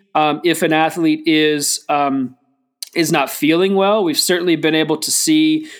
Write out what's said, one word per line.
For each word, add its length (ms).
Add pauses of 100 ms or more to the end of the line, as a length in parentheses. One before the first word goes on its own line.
(160)
um, 280
if 200
an 100
athlete 540
is, 640
um, 460 (600)
is 160
not 180
feeling 460
well. 280
We've 140
certainly 380
been 180
able 240
to 140
see, 580 (100)